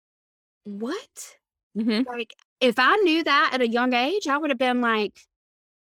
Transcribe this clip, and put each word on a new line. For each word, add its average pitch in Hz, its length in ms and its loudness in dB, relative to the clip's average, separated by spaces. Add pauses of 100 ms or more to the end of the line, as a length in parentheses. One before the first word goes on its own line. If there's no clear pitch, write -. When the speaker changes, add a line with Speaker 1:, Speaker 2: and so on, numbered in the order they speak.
(640)
Speaker 1:
what? 226 720 -12 (400)
Speaker 2:
Mm-hmm. 226 320 -2
Speaker 1:
Like, 240 260 -10 (260)
if 247 180 2
I 269 180 4
knew 330 280 2
that 302 300 2
at 254 80 0
a 240 60 2
young 247 260 0
age, 302 320 0
I 277 100 0
would 302 140 -4
have 247 80 -2
been 247 220 0
like, 220 400 -2 (760)